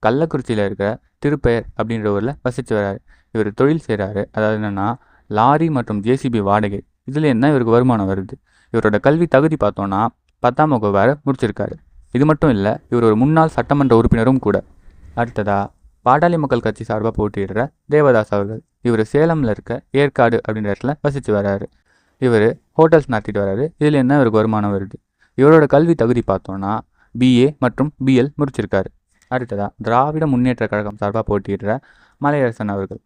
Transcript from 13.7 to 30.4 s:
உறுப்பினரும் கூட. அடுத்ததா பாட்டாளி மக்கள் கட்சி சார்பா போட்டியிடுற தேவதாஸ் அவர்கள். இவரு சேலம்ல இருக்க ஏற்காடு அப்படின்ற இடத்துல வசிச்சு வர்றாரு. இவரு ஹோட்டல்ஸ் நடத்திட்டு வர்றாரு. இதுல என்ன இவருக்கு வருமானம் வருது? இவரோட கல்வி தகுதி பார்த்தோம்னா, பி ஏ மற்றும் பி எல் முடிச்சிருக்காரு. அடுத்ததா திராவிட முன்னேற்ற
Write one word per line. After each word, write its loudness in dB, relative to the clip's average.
உறுப்பினரும் 2
கூட. -2
அடுத்ததா -2
பாட்டாளி 2
மக்கள் 0
கட்சி -6
சார்பா -2
போட்டியிடுற -4
தேவதாஸ் 2
அவர்கள். -4
இவரு 2
சேலம்ல 0
இருக்க -8
ஏற்காடு 2
அப்படின்ற -4
இடத்துல -4
வசிச்சு -4
வர்றாரு. -2
இவரு 2
ஹோட்டல்ஸ் 4
நடத்திட்டு -4
வர்றாரு. -4
இதுல 2
என்ன 2
இவருக்கு 2
வருமானம் 0
வருது? -12
இவரோட 6
கல்வி 4
தகுதி 0
பார்த்தோம்னா, -4
பி 4
ஏ 2
மற்றும் -2
பி 4
எல் -2
முடிச்சிருக்காரு. -2
அடுத்ததா -6
திராவிட 0
முன்னேற்ற 0